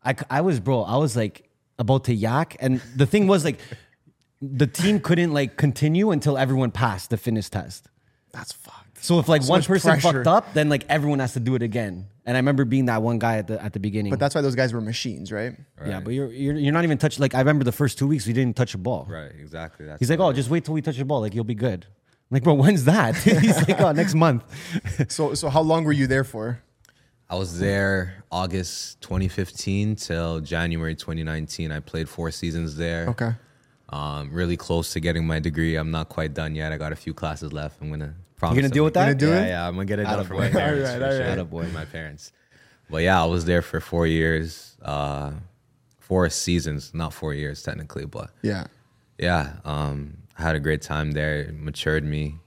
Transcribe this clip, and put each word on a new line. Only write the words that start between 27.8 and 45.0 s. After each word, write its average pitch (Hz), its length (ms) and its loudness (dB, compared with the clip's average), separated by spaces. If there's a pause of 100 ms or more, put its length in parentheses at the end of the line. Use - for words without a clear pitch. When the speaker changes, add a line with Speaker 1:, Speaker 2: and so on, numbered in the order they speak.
Speaker 3:
August 90 680 -6
twenty 92 300 -2
fifteen 101 680 -4
till 82 460 -4
January 82 540 -2
twenty 80 280 -8
nineteen. 78 480 -6
I 76 80 -6
played 80 300 -8
four 82 220 -6
seasons 82 440 -6
there. 85 340 -4
Speaker 2:
Okay. 117 220 -2 (580)
Speaker 3:
Um, 73 440 -8
really 87 240 0
close 82 360 -2
to 82 60 -2
getting 82 260 0
my 80 140 0
degree. 80 380 0
I'm 78 140 -4
not 80 180 -4
quite 78 240 -6
done 78 220 -6
yet. 78 180 -4
I 76 40 -6
got 76 140 -6
a 78 60 -8
few 80 160 -10
classes 76 400 -8
left. 76 280 -8
I'm 76 80 -8
gonna 76 240 -8 (220)
promise 85 200 0
Speaker 1:
You 139 60 6
gonna 139 60 2
Speaker 3:
I'm 131 60 0
Speaker 1:
deal 147 100 4
with 156 100 2
Speaker 3:
gonna 143 200 4
Speaker 1:
that? 135 60 0
Speaker 2:
Gonna 151 120 4
do 175 60 4
Speaker 3:
Yeah, 190 80 2
Speaker 2:
it? 185 40 -2
Speaker 3:
yeah. 87 180 -2
I'm 87 80 -4
gonna 95 100 -2
get 101 140 -2
it 104 40 0
done 101 220 -2
for 92 100 -8
Speaker 1:
Attaboy. 95 40 -2
Speaker 3:
my 120 100 2
parents, 143 400 2
Speaker 2:
All 123 40 -4
right, 120 60 -4
Speaker 3:
for 131 60 -2
Speaker 2:
all 135 60 0
Speaker 3:
sure. 131 180 0
Speaker 2:
right. 107 80 -2
Speaker 1:
Attaboy. 82 300 -6
Speaker 3:
For 85 60 -6
my 78 120 -8
parents. 76 460 -14 (580)
But 80 140 0
yeah, 92 180 6
I 82 40 4
was 85 200 2
there 87 160 4
for - 180 -6
four 85 280 0
years, 80 760 -2
uh, 71 500 -6 (680)